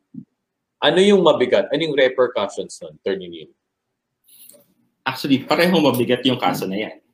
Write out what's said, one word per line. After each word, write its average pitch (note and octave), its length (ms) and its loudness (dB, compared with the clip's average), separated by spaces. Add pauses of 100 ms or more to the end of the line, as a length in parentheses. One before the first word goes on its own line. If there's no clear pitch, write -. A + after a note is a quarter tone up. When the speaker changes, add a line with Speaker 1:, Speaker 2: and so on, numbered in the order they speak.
(800)
Speaker 1:
ano E3 220 2
yung G3 240 4
mabigat? B2 480 2
Ano D3 80 -2
yung D#3 160 -4
repercussions A#2+ 800 -2
nun, D#2+ 220 -18
Attorney F#2+ 260 -6
Neil? E2 240 -18 (1500)
Speaker 2:
Actually, C3 380 -2
parehong E3+ 400 2
mabigat B2 420 2
yung B2+ 140 0
kaso F#2+ 320 -2
na F#2+ 80 -6
yan. - 240 -8 (120)